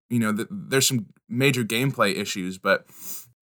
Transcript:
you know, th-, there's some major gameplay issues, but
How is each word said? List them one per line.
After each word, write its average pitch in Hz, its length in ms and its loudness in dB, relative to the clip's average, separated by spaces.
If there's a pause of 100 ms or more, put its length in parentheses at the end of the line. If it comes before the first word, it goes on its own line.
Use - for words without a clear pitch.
you 120 100 2
know, 110 160 2
th-, 110 160 -4
there's 123 360 0
some 120 200 -2 (220)
major 123 340 2
gameplay 113 520 0
issues, 95 420 -6
but - 280 2 (560)